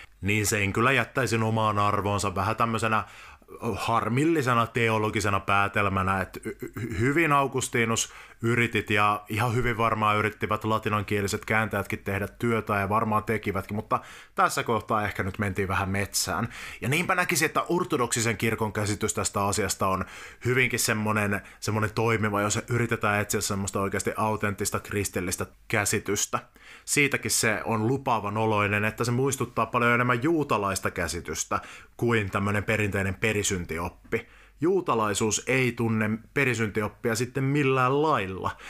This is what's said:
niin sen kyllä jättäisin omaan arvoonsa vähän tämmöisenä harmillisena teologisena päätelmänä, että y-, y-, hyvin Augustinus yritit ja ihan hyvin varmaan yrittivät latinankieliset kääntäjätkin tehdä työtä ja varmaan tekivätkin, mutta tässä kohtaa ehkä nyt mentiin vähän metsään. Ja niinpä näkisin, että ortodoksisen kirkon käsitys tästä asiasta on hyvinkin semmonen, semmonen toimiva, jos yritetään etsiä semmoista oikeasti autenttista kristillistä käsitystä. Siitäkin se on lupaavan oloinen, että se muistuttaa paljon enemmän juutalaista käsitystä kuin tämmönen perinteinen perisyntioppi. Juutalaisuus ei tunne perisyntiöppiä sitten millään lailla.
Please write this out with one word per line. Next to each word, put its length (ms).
niin 260
sen 260
kyllä 200
jättäisin 500
omaan 360
arvoonsa 560
vähän 220
tämmöisenä 480
harmillisena 920
teologisena 720
päätelmänä, 800
että 240
y-, 180
y-, 360
hyvin 340
Augustinus 800
yritit 480
ja 380
ihan 260
hyvin 220
varmaan 400
yrittivät 480
latinankieliset 800
kääntäjätkin 540
tehdä 300
työtä 480
ja 120
varmaan 360
tekivätkin, 520
mutta 240
tässä 280
kohtaa 420
ehkä 180
nyt 160
mentiin 300
vähän 200
metsään. 600
Ja 80
niinpä 260
näkisin, 320
että 220
ortodoksisen 680
kirkon 360
käsitys 420
tästä 300
asiasta 420
on 180
hyvinkin 340
semmonen, 640
semmonen 340
toimiva, 460
jos 180
yritetään 500
etsiä 200
semmoista 400
oikeasti 360
autenttista 640
kristillistä 680
käsitystä. 680
Siitäkin 460
se 340
on 240
lupaavan 480
oloinen, 480
että 200
se 60
muistuttaa 560
paljon 260
enemmän 300
juutalaista 680
käsitystä 680
kuin 340
tämmönen 340
perinteinen 500
perisyntioppi. 1120
Juutalaisuus 880
ei 260
tunne 380
perisyntiöppiä 800
sitten 300
millään 580
lailla. 480